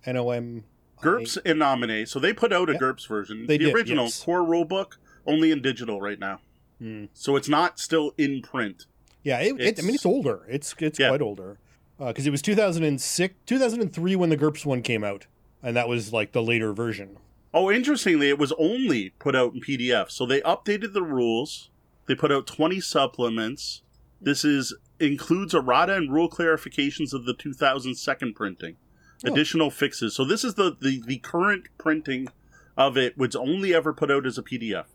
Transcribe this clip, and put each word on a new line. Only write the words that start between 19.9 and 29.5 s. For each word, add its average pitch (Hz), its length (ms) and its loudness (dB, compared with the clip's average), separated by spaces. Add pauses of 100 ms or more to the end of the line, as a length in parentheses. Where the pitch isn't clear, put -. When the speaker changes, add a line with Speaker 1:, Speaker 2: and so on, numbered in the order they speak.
Speaker 2:
F. 104 180 0
So - 140 -4
they 135 160 2
updated 202 500 -2
the 202 120 0
rules. 120 680 -2 (360)
They 135 80 2
put 139 200 2
out 139 140 0
twenty 175 340 0
supplements. 120 1000 -2 (380)
This 139 240 0
is, 139 320 2 (240)
includes 165 540 0
errata 156 420 4
and 156 160 -2
rule 165 180 4
clarifications 147 840 -2
of 127 120 -6
the 139 80 -2
two 143 200 -8
thousand 131 420 0
second 131 400 -4
printing. 90 400 -8 (500)
Speaker 1:
Oh. 120 60 2
Speaker 2:
Additional 151 400 2